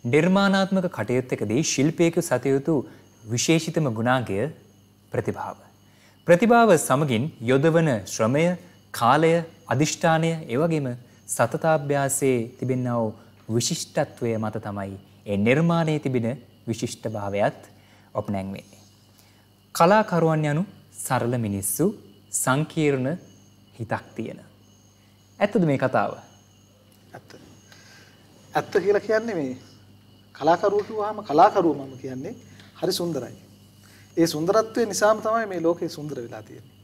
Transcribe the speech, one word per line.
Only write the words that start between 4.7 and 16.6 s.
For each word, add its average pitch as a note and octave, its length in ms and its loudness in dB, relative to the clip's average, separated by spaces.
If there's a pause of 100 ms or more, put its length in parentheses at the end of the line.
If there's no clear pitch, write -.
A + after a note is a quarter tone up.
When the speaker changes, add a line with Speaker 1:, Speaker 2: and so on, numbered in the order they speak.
Speaker 1:
ප්‍රතිභාව. G2+ 440 -6 (720)
ප්‍රතිභාව G#3+ 500 6
සමගින් C3+ 540 0 (100)
යොදවන D#3 480 4 (160)
ශ්‍රමය, C3 400 0 (460)
කාලය, D3+ 420 4 (340)
අධිෂ්ඨානය, D#3+ 640 0 (180)
ඒ A2+ 80 -2
වගේම D#3 300 0 (400)
සතතාභ්‍යාසයේ C#3 1200 0
තිබෙනා B2 500 -4
වූ A2 160 -2 (360)
විශිෂ්ටත්වය A#2+ 880 -4
මත A2 160 -4
තමයි G2+ 440 -10 (280)
ඒ G2+ 120 -2
නිර්මාණයේ D#3 600 2
තිබෙන B2+ 380 -2 (300)